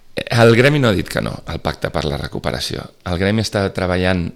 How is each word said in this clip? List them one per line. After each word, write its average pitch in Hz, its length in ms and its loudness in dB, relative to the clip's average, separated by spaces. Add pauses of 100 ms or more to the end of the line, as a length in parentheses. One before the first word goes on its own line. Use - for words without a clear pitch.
(160)
El 117 380 4
gremi 143 240 4
no 123 120 4
ha 95 40 2
dit - 140 -2
que - 140 -2
no 55 100 -4 (140)
al 82 160 -8
Pacte - 280 -4
per 80 140 -2
la 71 160 -2
Recuperació. - 640 -6 (260)
El 87 100 -2
gremi 101 240 0
està 101 200 -2 (100)
treballant, 90 640 0